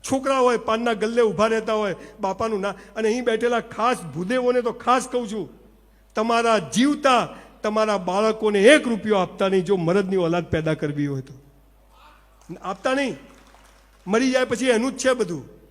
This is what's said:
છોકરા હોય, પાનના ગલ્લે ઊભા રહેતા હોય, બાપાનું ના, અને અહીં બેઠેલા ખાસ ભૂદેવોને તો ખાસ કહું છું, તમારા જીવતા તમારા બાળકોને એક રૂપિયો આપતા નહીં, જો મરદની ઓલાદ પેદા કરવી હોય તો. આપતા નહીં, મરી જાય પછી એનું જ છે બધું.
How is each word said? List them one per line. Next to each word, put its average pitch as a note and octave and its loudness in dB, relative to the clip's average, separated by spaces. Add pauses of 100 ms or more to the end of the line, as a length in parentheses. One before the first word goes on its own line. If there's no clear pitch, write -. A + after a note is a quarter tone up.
(120)
છોકરા C4+ 0
હોય, B3 4
પાનના A3+ 0
ગલ્લે A3+ 0
ઊભા G#3 2
રહેતા A3 0
હોય, G#3 -2 (240)
બાપાનું G3+ -4
ના, G3+ -2
અને A3 -4
અહીં B3 0
બેઠેલા A#3 0
ખાસ A3 -2
ભૂદેવોને A#3+ 0
તો A3+ -2
ખાસ B3 0
કહું A#3+ -4
છું, G3 -8 (680)
તમારા A3+ 2
જીવતા A#3+ 0 (280)
તમારા G#3+ 0
બાળકોને G#3 0
એક C#4+ 8
રૂપિયો G#3+ 0
આપતા F#3 -2
નહીં, F#3 2
જો G3 0
મરદની F#3 0
ઓલાદ E3+ 0
પેદા D#3 -2
કરવી D3 -4
હોય C#3 -6
તો. C3 -16 (1300)
આપતા F#3+ -4
નહીં, C4 -2 (920)
મરી A#3+ 2
જાય B3+ 2
પછી B3 -4
એનું B3 2
જ C4+ -12
છે C4 2
બધું. E3+ -4 (260)